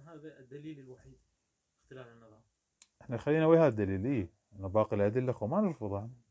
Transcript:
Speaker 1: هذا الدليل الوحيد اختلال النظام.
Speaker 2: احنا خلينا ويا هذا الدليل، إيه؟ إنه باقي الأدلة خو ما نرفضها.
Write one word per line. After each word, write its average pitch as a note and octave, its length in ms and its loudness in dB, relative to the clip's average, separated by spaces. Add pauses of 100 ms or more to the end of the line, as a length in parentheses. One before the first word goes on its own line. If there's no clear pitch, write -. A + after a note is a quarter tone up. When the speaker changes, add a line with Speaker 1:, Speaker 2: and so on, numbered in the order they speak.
Speaker 1:
هذا D3+ 320 -18
الدليل C#3+ 400 -16
الوحيد C3 380 -20 (680)
اختلال B2+ 240 -20
النظام. A2+ 340 -20 (600)
Speaker 2:
احنا A#2+ 160 -6
خلينا D#3 280 2
ويا E3 140 8
هذا D#3+ 80 8
الدليل، G2+ 380 0
إيه؟ B2 240 -2 (260)
إنه G2 120 -10
باقي G#2+ 280 2
الأدلة A2+ 360 0
خو G#2+ 160 -6
ما E3+ 140 0
نرفضها. A2 480 -4 (220)